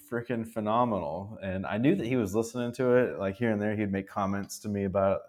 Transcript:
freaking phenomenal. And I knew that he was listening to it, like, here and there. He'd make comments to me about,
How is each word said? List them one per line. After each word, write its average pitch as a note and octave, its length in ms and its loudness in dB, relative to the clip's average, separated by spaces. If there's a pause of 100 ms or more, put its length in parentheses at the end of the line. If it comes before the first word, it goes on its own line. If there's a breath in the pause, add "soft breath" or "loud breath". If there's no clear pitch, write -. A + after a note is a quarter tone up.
(100)
freaking A#2 360 -4
phenomenal. G#2+ 960 0
And F#2+ 240 -4
I G#2 100 -2
knew C#3+ 200 4
that D#3+ 100 -2
he B2 80 0
was G#2+ 200 0
listening A#2+ 400 -2
to B2+ 200 2
it, G#2 240 4
like, G2 180 -2
here A#2+ 140 2
and G#2 100 2
there. G#2 140 0
He'd G#2 160 0
make G2 180 -2
comments G2 520 -4
to G#2+ 80 -8
me G2+ 160 0
about, F#2+ 440 2